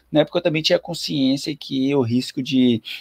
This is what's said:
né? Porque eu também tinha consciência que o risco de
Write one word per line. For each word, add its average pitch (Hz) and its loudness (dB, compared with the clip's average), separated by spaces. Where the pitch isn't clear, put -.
né? 151 4
Porque 175 -2
eu 175 -2
também 160 0
tinha 175 2
consciência 147 -2
que 139 -4
o 143 2
risco 123 -2
de 127 2